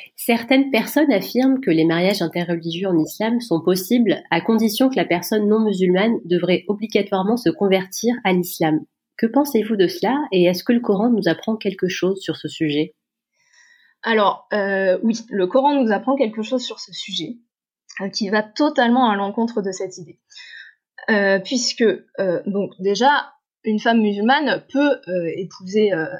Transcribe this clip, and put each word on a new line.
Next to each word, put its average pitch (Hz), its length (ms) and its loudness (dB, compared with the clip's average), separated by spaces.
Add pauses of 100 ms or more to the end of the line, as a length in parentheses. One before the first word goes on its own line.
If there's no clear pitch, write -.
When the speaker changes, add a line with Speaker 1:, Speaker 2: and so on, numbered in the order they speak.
(160)
Speaker 1:
Certaines 269 560 2
personnes 254 400 2
affirment 254 480 2
que 190 100 -2
les 160 160 4
mariages 175 380 2
interreligieux 170 640 -4
en 180 100 2
islam 214 440 -2
sont 165 200 -2
possibles 190 720 0
à 170 100 0
condition 226 480 2
que 262 60 -6
la 170 100 0
personne 202 420 -2
non 214 120 4
musulmane 190 560 2 (100)
devrait 175 420 0
obligatoirement 202 720 -2
se 165 120 0
convertir 190 760 -2
à 185 100 2
l'islam. 165 460 0 (380)
Que 226 100 0
pensez-vous 226 480 0
de 185 100 2
cela 214 320 -2 (140)
et 180 140 4
est-ce 180 180 0
que 247 100 2
le 240 60 4
Coran 220 320 2
nous 196 160 4
apprend 208 300 -2
quelque 190 320 -2
chose 190 320 -2
sur - 160 -6
ce 156 100 -10
sujet ? 151 480 -2 (1080)
Speaker 2:
Alors, 220 500 0
euh, 196 520 0
oui, 226 100 2 (160)
le 190 160 0
Coran 269 340 2
nous 226 120 2
apprend 240 240 0
quelque 220 260 -2
chose 247 220 -4
sur - 160 -10
ce - 120 -18
sujet, 175 460 -8 (640)
euh, 196 80 -4
qui 190 200 -4
va 214 120 0
totalement 247 720 2
à 202 40 0
l'encontre 214 460 -4
de 190 100 -4
cette 185 280 -10
idée. - 200 -20 (920)
Euh, 196 260 4
puisque, 240 460 -2
euh, - 640 0
donc 190 320 -4
déjà, 202 540 0 (320)
une 214 140 0
femme 233 220 2
musulmane 214 600 0 (120)
peut, 285 340 2
euh, 175 300 -4
épouser, 196 560 -2
euh, 160 100 -2 (160)